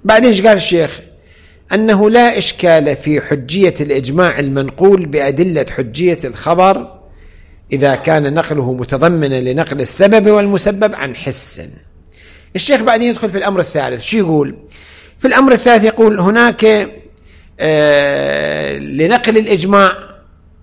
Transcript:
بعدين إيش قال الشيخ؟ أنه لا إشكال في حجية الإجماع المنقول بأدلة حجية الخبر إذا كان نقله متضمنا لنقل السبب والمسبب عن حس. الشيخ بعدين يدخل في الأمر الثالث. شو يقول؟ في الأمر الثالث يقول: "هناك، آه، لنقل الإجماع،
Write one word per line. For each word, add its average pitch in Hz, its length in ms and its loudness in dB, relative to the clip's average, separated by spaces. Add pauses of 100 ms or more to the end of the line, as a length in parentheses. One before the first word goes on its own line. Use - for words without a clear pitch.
بعدين 220 240 4
إيش 190 140 2
قال 214 140 6
الشيخ؟ 165 440 -2 (720)
أنه 214 380 2
لا 240 280 4
إشكال 160 580 0
في 147 240 -2
حجية 151 600 -2
الإجماع 143 580 -2
المنقول 143 680 0
بأدلة 143 640 -2
حجية 156 540 -2
الخبر 165 760 -2 (760)
إذا 139 220 2
كان 147 400 -2
نقله 151 380 -4
متضمنا 135 680 -2
لنقل 131 400 -4
السبب 202 500 2
والمسبب 202 640 0
عن 135 220 -10
حس. - 460 -8 (920)
الشيخ 240 260 0
بعدين 240 280 0
يدخل 220 200 -6
في 190 80 -6
الأمر 190 220 -2
الثالث. 127 420 -4
شو - 140 -4
يقول؟ 160 400 0 (600)
في - 80 0
الأمر 262 260 4
الثالث 226 320 4
يقول: 220 360 2
"هناك، 214 680 2 (680)
آه، 147 1160 0
لنقل 196 600 0
الإجماع، 196 580 2 (680)